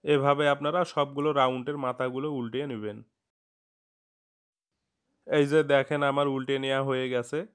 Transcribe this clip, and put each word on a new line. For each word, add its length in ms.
এভাবে 440
আপনারা 360
সবগুলো 480
রাউন্ডের 460
মাথাগুলো 500
উল্টে 280
নিবেন। 320
এই 200
যে 180
দেখেন, 380
আমার 260
উল্টে 300
নেওয়া 300
হয়ে 200
গেছে। 300